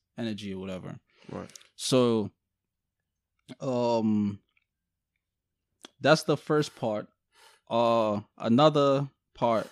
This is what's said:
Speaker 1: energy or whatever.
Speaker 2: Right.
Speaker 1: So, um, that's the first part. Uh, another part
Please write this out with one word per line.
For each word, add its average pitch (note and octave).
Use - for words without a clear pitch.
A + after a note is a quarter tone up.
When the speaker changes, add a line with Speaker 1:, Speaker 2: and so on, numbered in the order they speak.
Speaker 1:
energy G#2+
or F#2+
whatever. F#2
Speaker 2:
Right. F#2
Speaker 1:
So, A#2
um, A2+
that's C#3+
the D3+
first -
part. G#2+
Uh, A2+
another C#3
part A2+